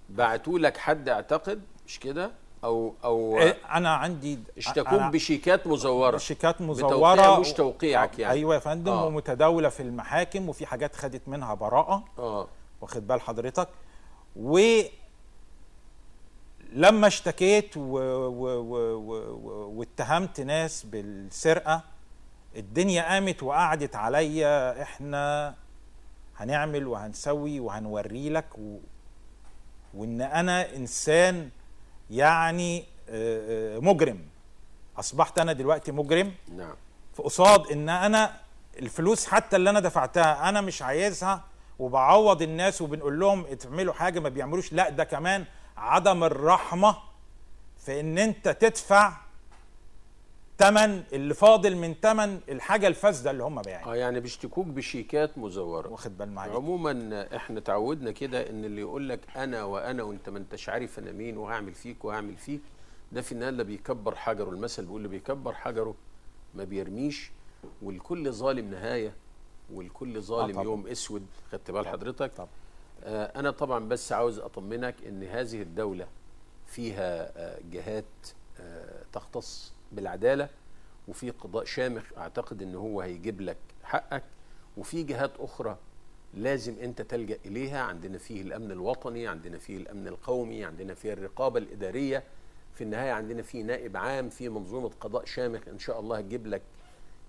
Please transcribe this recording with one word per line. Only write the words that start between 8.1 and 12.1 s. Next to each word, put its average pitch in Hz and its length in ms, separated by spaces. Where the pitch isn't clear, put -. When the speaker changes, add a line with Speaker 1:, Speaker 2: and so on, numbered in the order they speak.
Speaker 1:
يعني. 113 140
Speaker 2:
أيوة 151 220
يا 139 40
فندم، 165 320
Speaker 1:
آه. 170 140
Speaker 2:
ومتداولة 151 640
في 139 140
المحاكم، 156 680
وفي - 160
حاجات 139 300
خدت 131 320
منها 135 260
براءة. 123 500